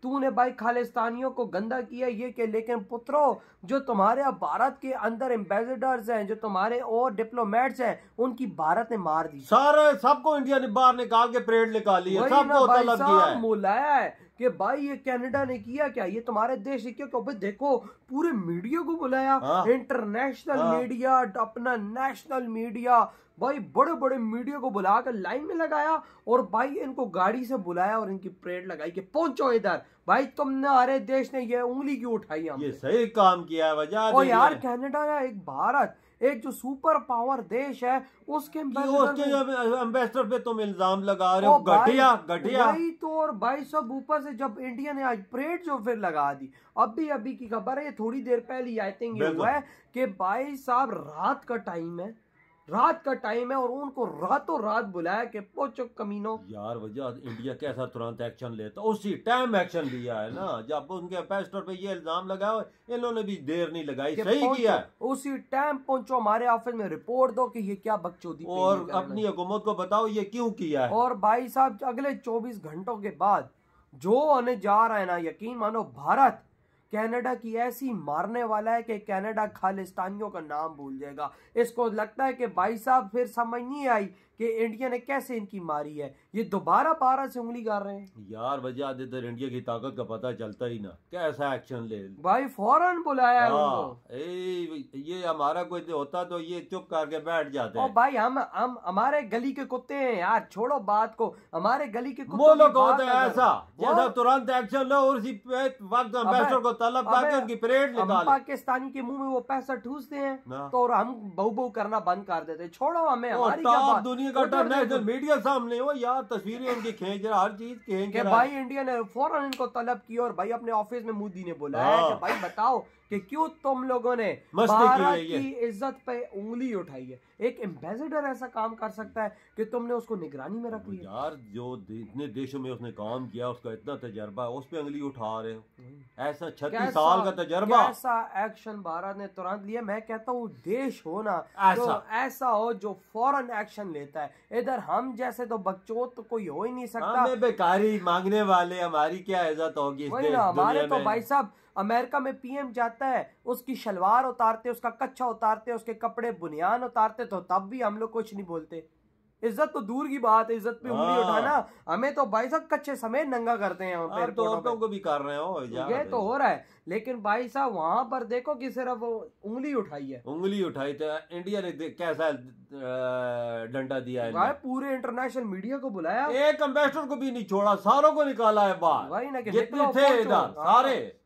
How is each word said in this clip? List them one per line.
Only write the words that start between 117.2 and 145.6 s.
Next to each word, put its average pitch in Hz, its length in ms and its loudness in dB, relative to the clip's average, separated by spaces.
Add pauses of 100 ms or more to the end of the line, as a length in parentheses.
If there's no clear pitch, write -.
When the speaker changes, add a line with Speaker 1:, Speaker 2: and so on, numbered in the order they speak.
Speaker 2:
रहा, 214 160 2
हर 208 100 2
चीज 226 280 -12
खींच 196 340 -4
Speaker 1:
कि 226 60 0
Speaker 2:
रहा। 196 120 2
Speaker 1:
भाई 240 160 6
इंडिया 269 360 -4
ने 247 200 -2
फौरन 285 420 -2
इनको 254 220 -4
तलब 240 300 -4
किया 233 260 -4
और 233 100 -2
भाई 202 160 -4
अपने 233 220 -4
ऑफिस 220 340 -2
में 226 80 -6
मोदी 202 300 -8
ने 170 100 -8
बुलाया 143 440 2
Speaker 2:
हाँ। 165 120 6
Speaker 1:
कि 139 60 0
भाई 185 340 -4
बताओ 233 360 0 (240)
कि 202 100 -4
क्यों 302 280 -2
तुम 269 360 -2
लोगों 247 320 0
ने 196 260 -2 (140)
Speaker 2:
मस्ती 214 220 6
की 226 60 8
Speaker 1:
भारत 262 220 6
Speaker 2:
है 285 200 2
ये। 165 140 -2
Speaker 1:
की 269 100 -4
इज्जत 240 480 -4 (120)
पे 240 260 -6
उंगली 233 380 -6
उठाई 147 320 -8
है। 127 160 -18 (200)
एक 233 180 -2
एम्बेसडर 208 580 -8
ऐसा 254 300 -6
काम 226 260 -4
कर 220 160 -8
सकता 214 340 -8
है 208 140 -8 (200)
कि 220 80 -2
तुमने 240 280 -6
उसको 226 220 -6
निगरानी 156 440 -10
में 233 120 -8
रख 214 160 -12
लिया। 180 240 -12
Speaker 2:
यार 143 240 -6
जो 123 400 -12
दे-, 110 260 -14
इतने 123 260 -10
देशों 131 320 -8
में 131 120 -8
उसने 117 200 -10
काम 117 360 -8
किया, 120 220 -6
उसका 117 240 -10
इतना 113 220 -10
तजर्बा 107 480 -10
है, 117 60 -4
उस 135 160 -10
पे 165 140 -10
उंगली 147 220 -8
उठा 113 400 -6
रहे 113 120 -8
हो। 110 100 -16 (160)
Speaker 1:
हम्म। 131 440 -14
Speaker 2:
ऐसा 151 260 -6
छत्तीस 156 300 -6
Speaker 1:
कैसा, 254 100 0
Speaker 2:
साल 185 420 4
का 175 120 -4
तजर्बा। 202 440 4
Speaker 1:
कैसा 226 580 -4
एक्शन 220 260 -12
भारत 190 460 -8
ने 202 100 -12
तुरंत 190 380 -8
लिया। 220 160 -6
मैं 214 200 -6
कहता 220 300 -8
हूँ 240 160 -4
देश 214 580 -6
हो 170 160 -6
ना 208 240 -2 (140)
Speaker 2:
ऐसा। 190 380 4
Speaker 1:
तो - 180 -8
ऐसा 254 320 -2
हो 226 260 2
जो 196 260 -8 (140)
फौरन 254 360 0
एक्शन 208 420 -8
लेता 147 300 -10
है। 143 100 -8 (200)
इधर 226 280 -2
हम 220 360 -4
जैसे 247 300 -6
तो 226 120 -6
बकचोद 220 580 -4